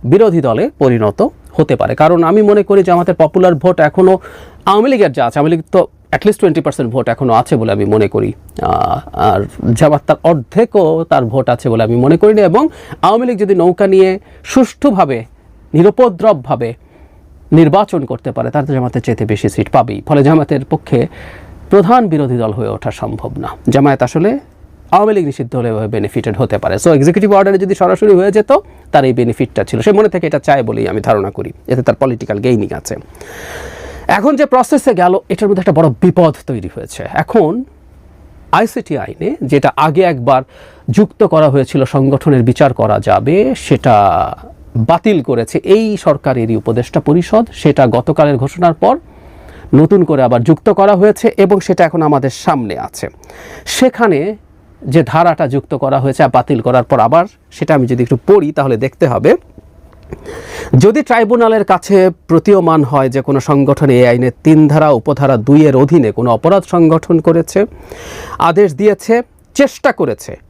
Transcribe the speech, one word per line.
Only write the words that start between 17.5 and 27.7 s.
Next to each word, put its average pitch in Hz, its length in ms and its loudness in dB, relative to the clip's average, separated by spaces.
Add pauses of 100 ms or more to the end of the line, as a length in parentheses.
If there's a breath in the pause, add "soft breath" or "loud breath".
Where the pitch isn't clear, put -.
নির্বাচন 165 520 2
করতে 123 280 -8
পারে, 120 180 -6
তার 139 160 -4
তো 147 60 -6
জামাতের 123 300 -4
চাইতে 117 220 -4
বেশি 107 240 -2
সিট - 220 -4
পাবেই। 107 360 -4
ফলে 143 160 2
জামাতের 143 480 0
পক্ষে 139 360 -2 (640 loud breath)
প্রধান 208 380 4
বিরোধী 143 280 -2
দল 113 160 -2
হয়ে 107 160 -6
ওঠা 104 220 -8
সম্ভব 110 480 -10
না। - 100 -10 (200)
জামায়াত 135 340 2
আসলে 180 360 -2 (560)
আওয়ামী 208 220 2
লীগ 185 140 0
নিষিদ্ধ 131 280 -10
হলে 120 140 -2
এভাবে 107 240 -4
বেনিফিটেড 104 440 -4
হতে 110 220 -2
পারে। - 120 -2 (100)
So, 175 40 4 (100)
এক্সিকিউটিভ 175 400 2
অর্ডারে 196 260 2
যদি 190 180 -2